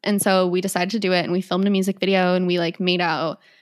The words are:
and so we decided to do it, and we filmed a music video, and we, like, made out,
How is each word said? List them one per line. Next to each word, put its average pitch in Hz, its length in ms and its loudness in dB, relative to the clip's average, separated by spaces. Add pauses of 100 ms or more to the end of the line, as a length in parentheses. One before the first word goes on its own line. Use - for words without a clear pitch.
and 208 180 0
so 185 260 2
we 180 120 0
decided 185 320 -2
to 226 80 -4
do 185 120 0
it, 175 120 2
and - 80 -4
we 185 80 0
filmed 185 260 -2
a 202 40 2
music 190 300 0
video, 185 340 2
and 180 120 0
we, 175 120 0
like, 170 220 -4
made 180 200 0
out, 160 400 -2 (220)